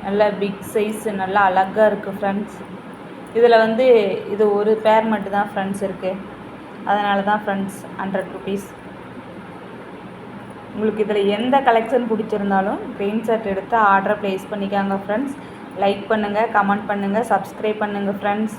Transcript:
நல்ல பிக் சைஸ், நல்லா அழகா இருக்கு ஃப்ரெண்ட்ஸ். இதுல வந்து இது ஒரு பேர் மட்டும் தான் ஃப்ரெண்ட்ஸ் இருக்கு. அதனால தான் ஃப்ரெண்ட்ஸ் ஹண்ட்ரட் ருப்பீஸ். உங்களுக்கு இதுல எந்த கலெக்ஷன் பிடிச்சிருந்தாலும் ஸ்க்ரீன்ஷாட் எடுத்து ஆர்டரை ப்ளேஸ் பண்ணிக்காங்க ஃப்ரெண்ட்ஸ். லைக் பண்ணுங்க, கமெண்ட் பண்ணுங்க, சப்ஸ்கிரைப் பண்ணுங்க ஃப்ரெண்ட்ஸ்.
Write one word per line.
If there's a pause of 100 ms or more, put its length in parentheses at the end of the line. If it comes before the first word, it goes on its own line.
நல்ல (160)
பிக் (120)
சைஸ், (140)
நல்லா
அழகா
இருக்கு
ஃப்ரெண்ட்ஸ். (840)
இதுல
வந்து (480)
இது (140)
ஒரு (140)
பேர்
மட்டும்
தான்
ஃப்ரெண்ட்ஸ்
இருக்கு. (800)
அதனால (120)
தான்
ஃப்ரெண்ட்ஸ் (200)
ஹண்ட்ரட்
ருப்பீஸ். (2000)
உங்களுக்கு
இதுல (140)
எந்த (100)
கலெக்ஷன்
பிடிச்சிருந்தாலும் (140)
ஸ்க்ரீன்ஷாட்
எடுத்து (140)
ஆர்டரை
ப்ளேஸ்
பண்ணிக்காங்க
ஃப்ரெண்ட்ஸ். (480)
லைக்
பண்ணுங்க, (180)
கமெண்ட்
பண்ணுங்க, (120)
சப்ஸ்கிரைப்
பண்ணுங்க
ஃப்ரெண்ட்ஸ்.